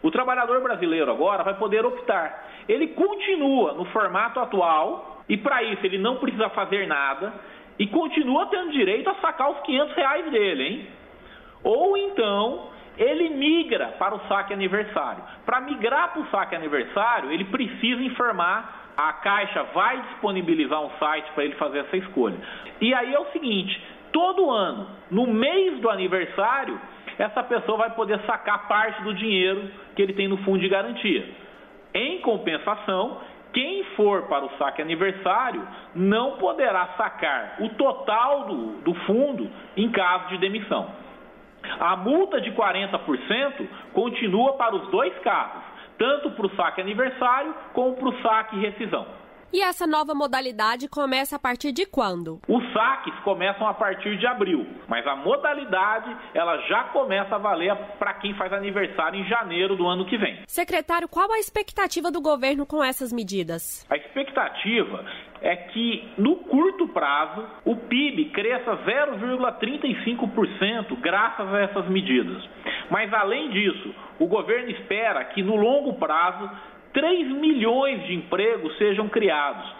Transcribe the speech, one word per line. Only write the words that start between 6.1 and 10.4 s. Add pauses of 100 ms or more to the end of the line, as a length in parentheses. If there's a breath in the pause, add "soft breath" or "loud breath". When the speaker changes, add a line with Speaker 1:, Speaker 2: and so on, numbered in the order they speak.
Speaker 1:
precisa
fazer
nada (460 loud breath)
e
continua
tendo
direito
a
sacar
os
quinhentos
reais
dele,